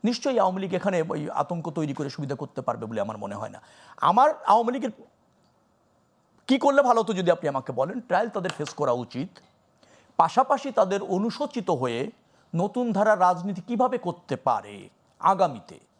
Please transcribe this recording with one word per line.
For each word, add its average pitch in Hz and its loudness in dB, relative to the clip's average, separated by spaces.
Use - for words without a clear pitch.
নিশ্চয়ই 240 0
আওয়ামী 190 2
লীগ 185 -4
এখানে 180 0
ওই 156 -4
আতঙ্ক 165 -4
তৈরি 151 -4
করে 139 -6
সুবিধা 135 -8
করতে 131 -10
পারবে 117 -4
বলে 113 -6
আমার 107 -6
মনে 104 -8
হয় 107 -8
না। - -18
আমার 247 4
আওয়ামী 226 4
লীগের 254 -4
কী 269 4
করলে 277 4
ভালো 240 4
হতো 214 -2
যদি 180 2
আপনি 165 2
আমাকে 139 -4
বলেন, 160 -2
ট্রায়াল 208 0
তাদের 185 -4
ফেস 151 -6
করা 135 -2
উচিত। 123 -6
পাশাপাশি 262 2
তাদের 196 2
অনুশোচিত 220 -4
হয়ে 127 -2
নতুন 226 -2
ধারার 208 4
রাজনীতি 180 2
কিভাবে 247 0
করতে 170 -6
পারে 104 -4
আগামীতে 165 0